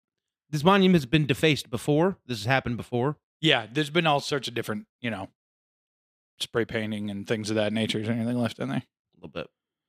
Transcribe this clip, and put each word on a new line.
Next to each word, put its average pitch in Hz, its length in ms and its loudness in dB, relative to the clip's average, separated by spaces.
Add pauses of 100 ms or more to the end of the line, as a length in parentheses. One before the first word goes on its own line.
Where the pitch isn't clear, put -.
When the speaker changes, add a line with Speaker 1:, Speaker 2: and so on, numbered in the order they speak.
(500)
Speaker 1:
this 147 140 -4
monument's 185 420 6
been 156 200 2
defaced 143 440 2
before. 156 560 0
This 120 140 -6
has 101 60 -8
happened 123 320 0
before. 123 400 -2 (240)
Speaker 2:
Yeah, 135 280 2
there's 143 200 -2
been 165 180 2
all 143 140 2
sorts 139 260 -4
of 120 60 -12
different, 110 320 -6 (160)
you 120 100 -4
know, 98 160 -8 (1120)
spray - 240 -2
painting 107 460 -4
and 101 180 -8
things 107 220 -2
of 110 80 0
that 104 160 0
nature. 110 260 -2
Is 107 80 -6
there 117 80 0
anything 120 240 -2
left 117 200 -4
in 127 100 -6
there? 139 140 -2
Speaker 1:
A - 340 -20
little 80 120 -16
bit. 78 180 -10 (420)